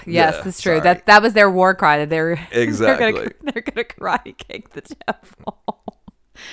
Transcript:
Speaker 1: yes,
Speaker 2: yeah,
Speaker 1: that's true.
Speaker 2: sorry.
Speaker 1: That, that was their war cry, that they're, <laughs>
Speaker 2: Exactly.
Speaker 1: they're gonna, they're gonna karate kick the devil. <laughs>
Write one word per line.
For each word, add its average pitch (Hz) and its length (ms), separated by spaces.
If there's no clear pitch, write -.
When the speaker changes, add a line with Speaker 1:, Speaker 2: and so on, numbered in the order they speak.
Speaker 1:
yes, - 20
Speaker 2:
yeah, 165 240
Speaker 1:
that's 175 300
true. 185 120
Speaker 2:
sorry. 160 80
Speaker 1:
That, 175 240
that 208 160
was 220 120
their 208 160
war 185 240
cry, 151 260
that 147 100
they're, 160 240
<laughs> 165 180
Speaker 2:
Exactly. 120 640
Speaker 1:
they're - 0
gonna, - 400
they're 233 80
gonna - 240
karate - 520
kick - 340
the - 100
devil. - 800
<laughs> - 80